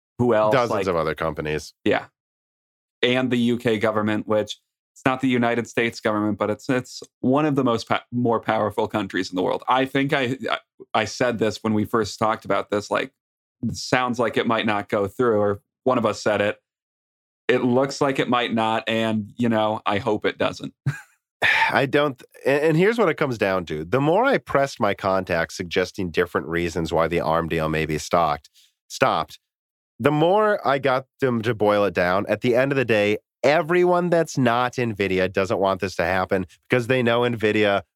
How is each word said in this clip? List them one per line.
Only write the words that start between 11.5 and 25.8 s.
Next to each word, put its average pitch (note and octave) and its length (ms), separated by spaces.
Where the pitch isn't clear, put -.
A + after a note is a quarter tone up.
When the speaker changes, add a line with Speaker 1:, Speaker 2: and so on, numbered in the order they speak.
Speaker 1:
when A2 100
we G#2+ 100
first G#2+ 340
talked A2 260
about G2 260
this, G2+ 220
like, - 200
it A2+ 140
sounds B2+ 420
like A#2 200
it A2+ 80
might A2+ 180
not G#2 240
go G2+ 180
through, A2+ 320
or G#2 220
one B2+ 140
of A2+ 80
us G#2 160
said G#2 180
it. G#2 160
It B2 160
looks C3 380
like C#3 180
it C#3 80
might A#2+ 280
not, A2+ 340
and, A2 480
you A#2+ 140
know, G#2+ 340
I G2+ 140
hope G#2+ 260
it - 140
doesn't. - 340
<laughs> C#3 80
Speaker 2:
<sighs> - 0
I B2+ 140
don't, C#3+ 340
th-, - 120
and, C#3+ 180
and D#3+ 140
here's G#3 200
what G3 120
it D3 80
comes C3 180
down F#2+ 300
to. D#2+ 180
The G2+ 160
more E3 240
I C4 140
pressed - 420
my G#2 140
contacts F#2 640
suggesting F2+ 520